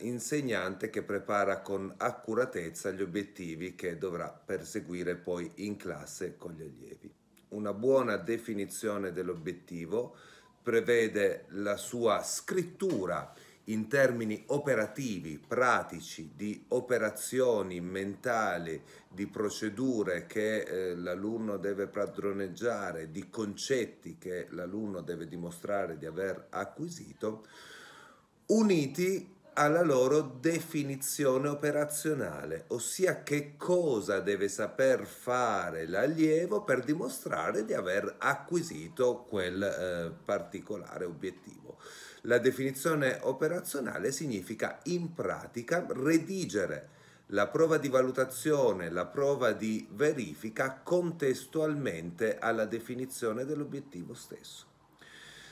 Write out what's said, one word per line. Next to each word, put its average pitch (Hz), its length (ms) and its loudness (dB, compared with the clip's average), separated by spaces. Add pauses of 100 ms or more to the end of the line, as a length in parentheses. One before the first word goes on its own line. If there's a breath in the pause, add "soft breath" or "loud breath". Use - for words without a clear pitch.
insegnante 110 920 -2
che 98 120 -4
prepara 98 600 0
con 98 340 -4
accuratezza 107 960 -2
gli 95 100 -4
obiettivi 90 760 -6
che 87 220 -6
dovrà 85 320 -4
perseguire 87 880 -6
poi 87 380 -4
in 101 220 -6
classe 85 600 -8
con 85 160 -12
gli 78 80 -14
allievi. - 500 -16 (380)
Una 104 240 -4
buona 120 460 6
definizione 101 920 -2
dell'obiettivo 87 1000 -4 (480 loud breath)
prevede 113 920 4
la 101 260 0
sua 113 440 2
scrittura 135 1080 -2 (320 loud breath)
in 110 240 -2
termini 120 600 2
operativi, 110 960 -2
pratici, 90 920 0
di 104 320 -6
operazioni 113 1120 2
mentali, 95 1000 -2 (280 loud breath)
di 95 180 -6
procedure 104 1000 -2
che, 107 340 0
eh, 90 360 -2
l'alunno 101 600 -4
deve 98 300 -2
padroneggiare, 98 1200 -4
di 90 200 -10
concetti 107 880 -4
che 90 320 -6
l'alunno 92 500 -6
deve 82 260 -6
dimostrare 85 680 -4
di 76 80 -12
aver 90 460 -4
acquisito, 110 960 -8 (1000 loud breath)
uniti 180 880 4 (140)
alla 147 300 6
loro 139 380 6
definizione 139 1300 0
operazionale, 143 1200 -2
ossia - 560 0
che 147 320 -2
cosa 131 640 2
deve 101 280 2
saper 113 560 2
fare 98 840 0
l'allievo 160 760 4
per 127 220 2
dimostrare 170 800 -2
di 220 100 -2
aver 101 440 0
acquisito 123 1080 0
quel, 92 320 -2
eh, 90 520 -2 (120)
particolare 92 800 -4
obiettivo. - 720 -10 (440 loud breath)
La 120 160 4
definizione 135 840 2
operazionale 135 880 -2
significa 113 720 -4
in 170 300 -2
pratica 113 760 -2
redigere 131 960 2 (380 loud breath)
la 101 220 2
prova 156 280 6
di 143 120 0
valutazione, 127 1000 4
la 87 180 0
prova 139 440 2
di 110 400 0
verifica 131 920 0
contestualmente 139 1600 0
alla 113 280 2
definizione 117 800 -4
dell'obiettivo 143 720 -6
stesso. - 540 -16 (840 loud breath)